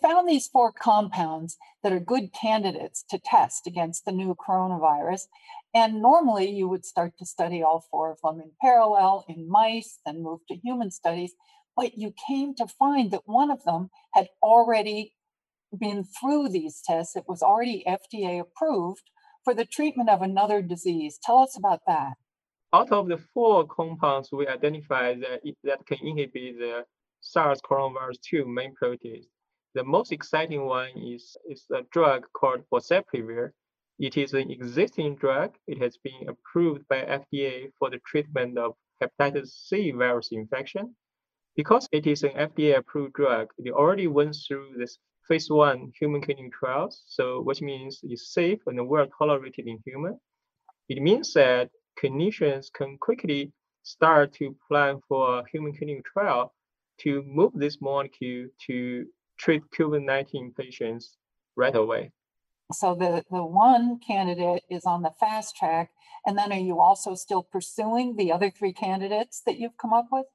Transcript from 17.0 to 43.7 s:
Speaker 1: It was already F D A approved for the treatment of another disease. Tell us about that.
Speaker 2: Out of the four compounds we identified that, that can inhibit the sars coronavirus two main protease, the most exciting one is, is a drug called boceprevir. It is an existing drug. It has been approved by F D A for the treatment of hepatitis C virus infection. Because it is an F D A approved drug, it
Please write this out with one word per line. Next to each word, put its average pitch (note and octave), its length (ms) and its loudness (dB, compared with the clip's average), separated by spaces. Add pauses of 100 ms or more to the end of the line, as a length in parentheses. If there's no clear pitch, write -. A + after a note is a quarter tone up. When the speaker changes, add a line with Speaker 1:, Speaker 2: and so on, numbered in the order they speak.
Speaker 1:
It F3+ 140 -8
was F3+ 120 -6
already G#3+ 460 2
F F#3 140 -2 (100)
D G#3 160 -4
A F3 120 -4
approved F#3+ 720 -4 (360)
for B3 80 2
the A3+ 100 -2
treatment B3+ 460 -2
of F#3+ 120 6
another G3 400 2
disease. E3+ 640 -4
Tell A#3+ 160 6
us C4 180 4
about F#3+ 300 0
that. C#3 280 -2 (580)
Speaker 2:
Out G3+ 180 6
of G3+ 160 2
the E3+ 120 -2 (140)
four G#3+ 320 4
compounds D#3 680 -4
we C#3 160 -2
identified C3 720 -2
that, B2+ 180 -8 (240)
that C#3 220 -4
can C3+ 200 -6
inhibit B2+ 540 -8
the A#2+ 260 -6 (360)
sars C#3+ 400 0
coronavirus C3 600 -4
two D3 240 -2
main B2+ 300 -8
protease, A#2+ 520 -6 (460)
the B2+ 120 -4
most D3+ 260 0
exciting D#3 540 -4
one B2+ 320 -4
is, A#2+ 400 -14 (120)
is - 140 -16 (100)
a B2+ 100 -4 (100)
drug C#3 400 4
called B2+ 300 0 (100)
boceprevir. B2 800 -2 (480)
It C3+ 180 -4
is C#3 160 -2
an C3+ 180 -2
existing C#3+ 640 -2
drug. C#3 400 -2 (100)
It C3+ 160 -8
has B2 140 -2
been C3 320 -14
approved D3+ 600 -2
by C3+ 80 0
F C#3 340 -4
D C#3 140 -2
A C3 340 -8
for C3+ 100 -2
the A#2+ 160 -12
treatment C3+ 520 -4
of A#2 160 -4 (280)
hepatitis C#3 460 -2
C F#3+ 440 -4
virus A#2+ 420 -2
infection. C3+ 600 -8 (640)
Because D#3+ 380 2
it D3+ 120 0
is D3 180 0
an C#3 120 2
F D3+ 180 -2
D D3+ 180 4
A C3+ 80 6
approved C#3 340 -6
drug, A#2+ 340 0 (120)
it B2 120 -8